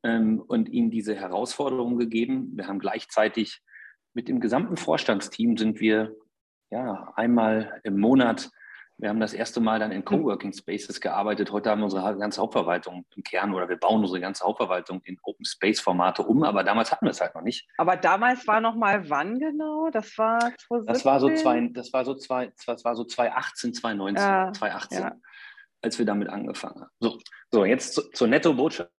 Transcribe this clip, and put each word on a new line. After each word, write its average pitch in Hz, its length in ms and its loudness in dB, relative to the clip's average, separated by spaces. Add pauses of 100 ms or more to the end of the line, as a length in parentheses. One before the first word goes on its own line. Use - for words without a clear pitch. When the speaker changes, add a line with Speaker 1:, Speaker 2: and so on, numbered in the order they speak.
Speaker 1:
ähm, 113 380 2
und 113 280 0
ihnen 117 220 2
diese 107 240 -2
Herausforderung 120 800 -2
gegeben. 120 580 -2
Wir 98 120 -8
haben 98 120 -6
gleichzeitig 107 800 -2 (520)
mit 123 140 -6
dem 131 120 0
gesamten 131 380 0
Vorstandsteam 117 800 0
sind 110 220 0
wir, 110 360 2 (560)
ja, 107 440 -8
einmal 110 680 4
im 98 160 0
Monat 120 500 4 (500)
wir 107 100 -4
haben 110 100 0
das 107 140 0
erste 110 260 -4
Mal 110 200 2
dann 107 120 -2
in 95 80 -6
Speaker 2:
Hm. - 60 -8
Speaker 1:
Coworking 156 480 0
Spaces - 460 -8
gearbeitet. 101 520 -2
Heute 104 180 -2
haben 107 120 2
wir 107 40 0
unsere 95 160 -2
ha-, 101 120 0
ganze 101 280 -4
Hauptverwaltung 90 640 -2 (100)
im 98 80 -14
Kern 98 300 -2
oder 90 160 -2
wir 90 80 -2
bauen 107 240 4
unsere 92 180 0
ganze 92 240 -6
Hauptverwaltung 92 600 -2
in 92 180 -16
Open - 240 -12
Space - 340 0
Formate 92 440 2
um, 135 200 4
aber 101 200 2
damals 107 280 2
hatten - 140 0
wir - 60 2
es - 100 -6
halt - 140 -2
noch 82 80 -10
nicht. - 240 -6 (100)
Speaker 2:
Aber 175 180 2
damals 208 520 2
war 214 120 4
noch 226 160 0
mal 208 320 0
wann 151 300 -2
genau? 311 540 -2
Das 220 260 -6
war 233 340 2 (340)
Speaker 1:
Das 233 200 -2
war 135 140 6
so 127 80 4
Speaker 2:
zwanzig - 100 4
siebzehn? - 60 0
Speaker 1:
zwei, 120 300 2
das 123 200 -8
war 131 120 0
so 135 100 -4
zwei, 127 360 -6 (140)
das 120 180 -6
war 117 120 0
so 117 80 -6
zwei 120 300 -2
achtzehn, 123 400 -4
zwei 113 200 -2
neunzehn, 101 340 2
Speaker 2:
Ja, 190 260 4
Speaker 1:
zwei 196 200 -2
achtzehn, - 300 -6
Speaker 2:
ja. - 120 -6 (680)
Speaker 1:
als 113 160 -2
wir 120 80 2
damit 104 220 0
angefangen - 520 -8
haben. - 180 -20
So, 117 200 -2 (320)
so, 104 140 6
jetzt 127 280 0
zu, - 160 -4
zur - 180 2
Netto-Botschaft. 147 640 2 (100)